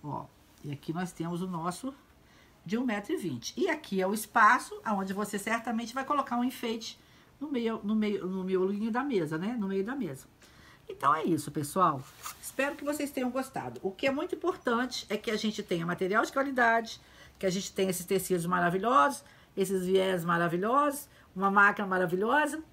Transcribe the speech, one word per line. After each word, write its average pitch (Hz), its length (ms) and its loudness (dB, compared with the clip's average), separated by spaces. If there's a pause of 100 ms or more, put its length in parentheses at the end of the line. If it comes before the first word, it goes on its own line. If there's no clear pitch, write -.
Ó, 143 220 -8 (380)
e 147 80 -8
aqui 143 220 -8
nós 175 180 -4
temos 170 300 -4
o 190 60 -4
nosso 180 460 -6 (720)
de 196 120 -2
um 254 80 0
metro 208 260 -2
e 359 60 0
vinte. 151 400 -6
E 359 120 2
aqui 294 320 -2
é 185 60 2
o 202 60 2
espaço 240 720 4
aonde 196 300 -2
você 202 240 -4
certamente 233 560 -2
vai 262 120 -4
colocar 277 320 0
um 240 60 2
enfeite 226 560 -4 (400)
no 302 120 -6
meio, 226 320 -2
no 214 120 0
meio, 208 320 0
no 190 160 -4
miolinho 190 480 0
da 240 120 -2
mesa, 175 340 0
né? 208 220 -4
No 196 80 -2
meio 196 160 0
da 226 120 -4
mesa. 165 320 -6 (600)
Então 147 260 2
é 440 100 -2
isso, 156 280 0
pessoal. 151 500 2 (400)
Espero - 340 -4
que - 80 -12
vocês 285 280 -2
tenham 254 180 -2
gostado. 240 540 -6
O 190 80 -2
que - 160 -2
é 269 40 2
muito 302 240 -2
importante 254 760 -2
é 208 80 -2
que 214 140 -4
a 214 60 0
gente 208 260 -2
tenha 170 220 -2
material 185 380 2
de 330 80 -2
qualidade, 247 680 2 (380)
que - 60 -2
a 190 40 4
gente 185 240 -4
tenha 190 160 0
esses 175 160 -4
tecidos 185 400 0
maravilhosos, 190 760 2 (320)
esses 190 300 0
viés 190 380 4
maravilhosos, 180 880 2 (260)
uma 190 140 2
máquina 202 380 6
maravilhosa 220 840 2